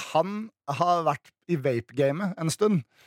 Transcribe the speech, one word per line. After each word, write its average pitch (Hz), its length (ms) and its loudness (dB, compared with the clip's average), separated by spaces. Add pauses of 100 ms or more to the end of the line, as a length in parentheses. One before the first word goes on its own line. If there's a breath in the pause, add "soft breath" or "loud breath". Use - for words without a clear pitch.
(120)
han 208 380 0 (180)
har 170 360 0
vært 147 260 -2 (180)
i 170 80 0
vape-gamet 139 840 -2
en 165 120 -2
stund, 208 320 2 (240 soft breath)